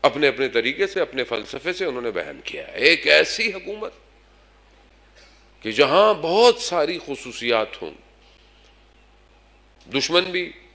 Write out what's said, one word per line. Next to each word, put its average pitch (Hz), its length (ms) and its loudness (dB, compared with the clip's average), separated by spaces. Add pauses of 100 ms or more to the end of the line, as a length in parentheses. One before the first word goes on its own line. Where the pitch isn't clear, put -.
अपने-अपने 135 440 2
तरीके 131 380 0
से, 190 140 -4
अपने 131 220 -4
फलसफे 117 500 -6
से 180 140 -4
उन्होंने 123 240 -4
बयान 78 300 -8
किया - 240 -12
है। - 100 -16
एक 147 320 2
ऐसी 160 440 4
हुकूमत 202 420 -12 (1700)
कि 110 100 -6
जहां 156 480 4
बहुत 220 420 4
सारी 165 360 -2
खुसूसियात 117 760 -4 (100)
हों, 78 100 -10 (2000)
दुश्मन 139 320 0
भी 180 340 -6 (200)